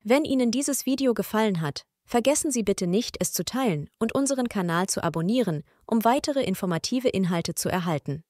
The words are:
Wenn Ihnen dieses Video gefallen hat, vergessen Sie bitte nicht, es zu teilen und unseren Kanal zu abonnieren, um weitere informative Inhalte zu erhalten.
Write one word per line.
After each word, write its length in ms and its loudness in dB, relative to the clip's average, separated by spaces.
Wenn 220 2
Ihnen 280 2
dieses 340 -2
Video 280 2
gefallen 460 2
hat, 240 -4
vergessen 460 0
Sie 120 -2
bitte 240 0
nicht, 320 -2
es 140 -2
zu 100 -2
teilen 460 -2
und 160 -2
unseren 320 0
Kanal 400 0
zu 160 -4
abonnieren, 600 0
um 200 0
weitere 360 2
informative 680 -2
Inhalte 440 0
zu 140 -4
erhalten. 640 -2